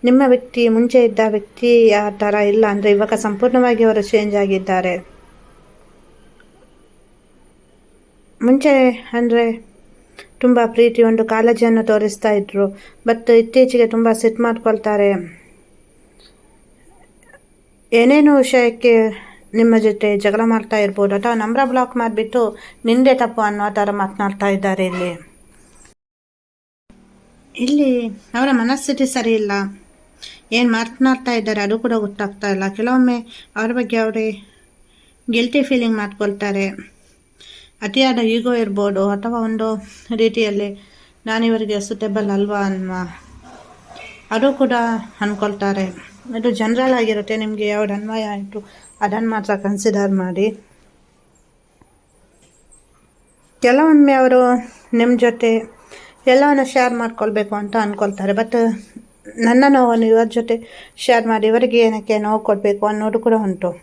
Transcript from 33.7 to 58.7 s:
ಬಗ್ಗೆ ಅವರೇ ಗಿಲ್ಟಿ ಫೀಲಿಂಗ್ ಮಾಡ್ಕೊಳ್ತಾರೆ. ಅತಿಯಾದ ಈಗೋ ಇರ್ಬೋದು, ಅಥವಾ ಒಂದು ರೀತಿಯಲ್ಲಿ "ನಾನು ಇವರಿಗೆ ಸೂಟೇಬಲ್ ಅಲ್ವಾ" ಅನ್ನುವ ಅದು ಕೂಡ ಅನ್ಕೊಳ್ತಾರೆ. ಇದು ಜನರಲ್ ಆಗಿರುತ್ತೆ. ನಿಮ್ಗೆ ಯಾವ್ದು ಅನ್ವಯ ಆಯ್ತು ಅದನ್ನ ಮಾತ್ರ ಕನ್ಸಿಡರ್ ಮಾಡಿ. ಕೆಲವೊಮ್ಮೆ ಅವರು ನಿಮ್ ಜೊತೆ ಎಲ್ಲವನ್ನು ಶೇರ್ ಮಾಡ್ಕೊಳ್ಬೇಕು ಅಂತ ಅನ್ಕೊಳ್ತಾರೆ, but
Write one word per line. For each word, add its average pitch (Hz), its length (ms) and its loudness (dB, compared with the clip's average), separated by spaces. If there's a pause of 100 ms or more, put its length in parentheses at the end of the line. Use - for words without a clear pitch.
ಬಗ್ಗೆ 226 240 -4
ಅವರೇ 220 340 -2 (1000)
ಗಿಲ್ಟಿ 240 320 0
ಫೀಲಿಂಗ್ 240 340 0
ಮಾಡ್ಕೊಳ್ತಾರೆ. 202 680 -4 (1160)
ಅತಿಯಾದ 247 360 0
ಈಗೋ 233 360 0
ಇರ್ಬೋದು, 202 560 -2
ಅಥವಾ 220 300 -6
ಒಂದು 220 280 -4 (480)
ರೀತಿಯಲ್ಲಿ 214 520 -2 (580)
"ನಾನು 220 180 -4
ಇವರಿಗೆ 220 360 -2
ಸೂಟೇಬಲ್ 202 500 -6
ಅಲ್ವಾ" 202 340 -2
ಅನ್ನುವ 190 300 -6 (1400)
ಅದು 233 220 0
ಕೂಡ 269 200 0 (480)
ಅನ್ಕೊಳ್ತಾರೆ. 202 640 -4 (520)
ಇದು 233 120 -2
ಜನರಲ್ 233 440 0
ಆಗಿರುತ್ತೆ. 220 420 -2
ನಿಮ್ಗೆ 214 300 -6
ಯಾವ್ದು 208 280 -2
ಅನ್ವಯ 220 300 -8
ಆಯ್ತು 202 360 -10 (400)
ಅದನ್ನ 214 300 -2
ಮಾತ್ರ 214 260 -4
ಕನ್ಸಿಡರ್ 196 560 -2
ಮಾಡಿ. 185 340 -2 (3250)
ಕೆಲವೊಮ್ಮೆ 285 500 6
ಅವರು 254 300 4 (520)
ನಿಮ್ 233 240 2
ಜೊತೆ 233 340 0 (720)
ಎಲ್ಲವನ್ನು 269 460 2
ಶೇರ್ 247 220 0
ಮಾಡ್ಕೊಳ್ಬೇಕು 220 600 -4
ಅಂತ 202 260 -6
ಅನ್ಕೊಳ್ತಾರೆ, 202 520 -4
but 220 220 -4 (840)